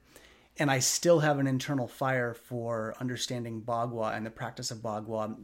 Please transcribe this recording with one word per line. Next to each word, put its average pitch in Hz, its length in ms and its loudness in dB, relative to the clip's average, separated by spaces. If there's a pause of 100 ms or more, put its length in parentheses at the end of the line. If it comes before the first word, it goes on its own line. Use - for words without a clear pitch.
(600)
And 147 120 4
I 135 80 4
still 170 400 6
have 147 200 4
an 139 80 4
internal 131 400 0
fire 127 480 0
for 117 640 -4
understanding 120 640 -4
Bagua 117 540 0
and 110 100 -4
the 113 60 -6
practice 123 400 -8
of 110 80 -10
Bagua, 110 640 -4